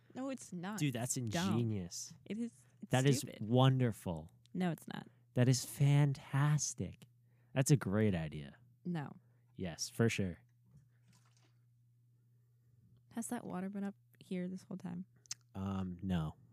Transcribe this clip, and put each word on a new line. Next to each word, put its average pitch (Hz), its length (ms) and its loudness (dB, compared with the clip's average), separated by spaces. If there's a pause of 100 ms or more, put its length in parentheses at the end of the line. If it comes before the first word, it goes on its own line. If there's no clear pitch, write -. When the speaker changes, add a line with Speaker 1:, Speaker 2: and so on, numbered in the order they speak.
(140)
Speaker 1:
No, 262 160 -6
it's - 220 -10
not. 185 260 -8
Speaker 2:
Dude, 147 160 0
that's 120 220 -4
Speaker 1:
It's 117 160 -4
dumb. 165 220 -2
Speaker 2:
ingenious. 110 580 -4 (140)
Speaker 1:
It 208 120 -8
is. 233 120 -6 (320)
It's - 80 -16
Speaker 2:
That 131 160 4
is 135 120 6
Speaker 1:
stupid. - 220 -8
Speaker 2:
wonderful. 117 880 2 (260)
Speaker 1:
No, 180 160 0
it's - 220 -8
not. - 140 -10 (280)
Speaker 2:
That 123 140 6
is 123 160 2
fantastic. 143 1400 2 (480)
That's 135 160 2
a 147 60 10
great 190 380 4
idea. - 380 -6 (320)
Speaker 1:
No. 170 320 -6 (400)
Speaker 2:
Yes, 87 380 -6
for 117 140 6
sure. 92 300 -2 (2750)
Speaker 1:
Has 226 140 -8
that 240 160 -8
water 185 240 -6
been 196 160 -6
up 196 100 -8 (240)
here 180 300 -6
this 185 180 -10
whole 185 120 -10
time? 180 260 -8 (500)
Speaker 2:
Um, 95 480 -4
no. 87 320 0 (180)